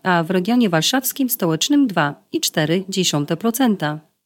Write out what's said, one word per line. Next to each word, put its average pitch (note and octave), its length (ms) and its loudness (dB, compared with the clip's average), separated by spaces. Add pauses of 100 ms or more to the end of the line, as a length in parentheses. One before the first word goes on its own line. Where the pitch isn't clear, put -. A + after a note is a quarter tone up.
a F3 200 2
w E3 80 -4
regionie A3 380 2
warszawskim B3 600 0
stołecznym A3+ 560 2
dwa D#3 280 0 (180)
i E4 80 -4
cztery E3 480 0
dziesiąte E3 480 -2
procenta. F#3+ 760 -2 (140)